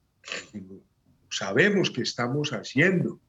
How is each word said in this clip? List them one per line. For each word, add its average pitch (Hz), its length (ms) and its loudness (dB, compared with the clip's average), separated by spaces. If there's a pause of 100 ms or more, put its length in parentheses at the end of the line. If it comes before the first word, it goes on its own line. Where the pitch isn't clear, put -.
(1300)
Sabemos 156 640 2
qué 123 100 -4
estamos 131 500 -4
haciendo 143 760 0